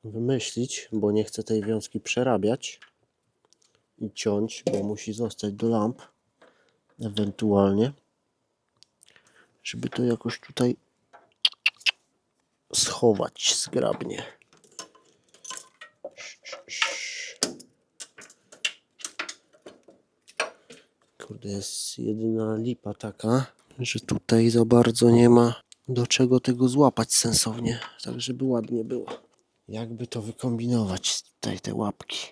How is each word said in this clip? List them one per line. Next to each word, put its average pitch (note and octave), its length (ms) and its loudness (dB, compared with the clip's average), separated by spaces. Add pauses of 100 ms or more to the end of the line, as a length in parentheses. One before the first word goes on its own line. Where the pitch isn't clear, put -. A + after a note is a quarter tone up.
wymyślić, A#2+ 880 -4
bo G#2 200 2
nie G#2+ 120 2
chcę - 180 -8
tej A2 200 0
wiązki G#2+ 380 -4
przerabiać A#2+ 800 0 (1160)
i G#2+ 120 -8
ciąć, G#2+ 640 -2
bo G2 100 -2
musi G#2 300 -6
zostać G#2 400 -6
do A2 160 -2
lamp A2+ 340 0 (1000)
ewentualnie, G#2 920 2 (1700)
żeby - 260 -10
to - 160 -4
jakoś A#2 360 -2
tutaj B2 360 0 (2000)
schować - 800 0
zgrabnie. - 840 -4 (4000)
Kurde, G#2 220 -16
jest - 500 -8
jedyna A2 580 -2
lipa A2+ 380 -6
taka, A2+ 520 -2 (320)
że A#2+ 220 -4
tutaj A2+ 500 2
za A#2 140 6
bardzo A#2+ 460 6
nie A#2+ 180 10
ma A#2+ 260 8 (340)
do B2 180 0
czego B2+ 340 4
tego B2+ 280 2
złapać C3 460 4
sensownie, A2+ 680 0 (240)
tak A#2+ 160 -8
żeby C3 240 -6
ładnie A#2 400 0
było. B2 220 -6 (640)
Jakby A2+ 380 -8
to - 160 -8
wykombinować, A#2 1000 -2
tutaj - 380 -8
te - 140 -8
łapki - 440 -6 (140)